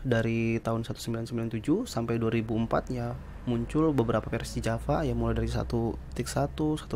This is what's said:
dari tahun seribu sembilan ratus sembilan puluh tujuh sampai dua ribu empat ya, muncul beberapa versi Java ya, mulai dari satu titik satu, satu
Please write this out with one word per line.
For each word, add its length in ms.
dari 560
tahun 240
seribu 160
sembilan 240
ratus 80
sembilan 160
puluh 100
tujuh 200
sampai 320
dua 100
ribu 220
empat 300
ya, 180
muncul 420
beberapa 380
versi 320
Java 420
ya, 140
mulai 180
dari 140
satu 480
titik 160
satu, 480
satu 180